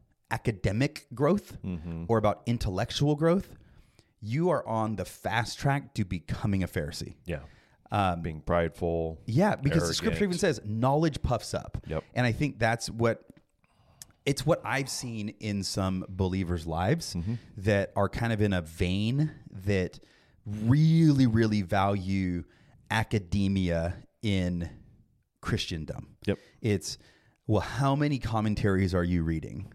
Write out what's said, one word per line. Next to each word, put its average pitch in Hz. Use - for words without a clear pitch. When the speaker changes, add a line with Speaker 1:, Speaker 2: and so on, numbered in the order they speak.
Speaker 1:
academic 113
growth 131
Speaker 2:
Mm-hmm. 85
Speaker 1:
or 113
about 104
intellectual 117
growth, 165
you 139
are 143
on 110
the 92
fast 110
track 143
to 104
becoming 95
a 85
Pharisee. -
Speaker 2:
Yeah. 78
Speaker 1:
Um, 92
Speaker 2:
Being 80
prideful, 82
Speaker 1:
Yeah, 170
because 147
the -
scripture 185
even 180
Speaker 2:
arrogant. 160
Speaker 1:
says 123
knowledge 131
puffs -
up. -
Speaker 2:
Yep. 78
Speaker 1:
And 123
I 117
think 131
that's 117
what, 113
it's 139
what 160
I've 123
seen 110
in 101
some 95
believers' 90
lives 92
Speaker 2:
Mm-hmm. 90
Speaker 1:
that 101
are 101
kind 117
of 104
in 104
a 90
vein 101
that 95
really, 139
really 110
value 95
academia 95
in 90
Christendom. -
Speaker 2:
Yep. 98
Speaker 1:
It's, 104
"Well, 104
how 139
many 147
commentaries 104
are 90
you 87
reading, 82